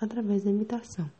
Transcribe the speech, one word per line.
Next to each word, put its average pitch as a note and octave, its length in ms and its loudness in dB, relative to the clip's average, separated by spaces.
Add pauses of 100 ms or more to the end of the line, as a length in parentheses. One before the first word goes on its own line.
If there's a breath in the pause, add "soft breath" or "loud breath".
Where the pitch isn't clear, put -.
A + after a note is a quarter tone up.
através G#3+ 420 0
da G3+ 60 2
imitação, G#3+ 600 0 (100)